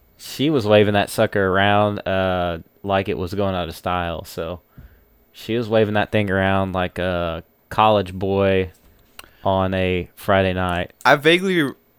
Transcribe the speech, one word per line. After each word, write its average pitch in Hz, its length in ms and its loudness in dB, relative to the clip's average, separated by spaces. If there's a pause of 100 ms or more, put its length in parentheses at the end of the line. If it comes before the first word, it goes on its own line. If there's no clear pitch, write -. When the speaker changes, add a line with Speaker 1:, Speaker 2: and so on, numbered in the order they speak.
(160)
Speaker 1:
she - 340 -4
was 127 160 0
waving 104 280 6
that 101 160 0
sucker 101 380 0
around, 101 580 2
uh, 90 520 -2 (240)
like 98 260 -2
it 76 100 -4
was 90 160 -6
going 98 200 -2
out 87 140 -4
of 80 80 -12
style. 87 480 -6
So 85 360 -10 (720)
she - 240 -6
was 117 120 -4
waving 107 260 2
that 104 180 -2
thing 104 180 0
around 95 420 0
like 90 260 -4
a 87 440 -4 (280)
college 104 440 2
boy 95 560 0 (760)
on 95 300 0
a 92 400 -2
Friday 95 380 2
night. 90 400 -4 (120)
Speaker 2:
I 135 120 6
vaguely 175 460 2 (360)